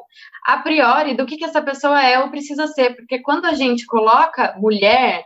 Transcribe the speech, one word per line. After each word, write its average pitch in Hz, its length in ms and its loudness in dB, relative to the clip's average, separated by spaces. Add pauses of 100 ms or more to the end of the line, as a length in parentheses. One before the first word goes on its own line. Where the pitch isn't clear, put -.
(460)
a - 140 0
priori 294 580 0
do 262 80 -4
que, 302 100 -10
que 320 80 -10
essa 311 180 -2
pessoa 285 400 0
é 254 180 4
ou 285 100 -2
precisa 294 380 -6
ser. 254 280 -2
Porque - 260 -8
quando 330 240 -2
a 330 80 0
gente 247 320 -2
coloca 233 720 2
mulher 214 680 2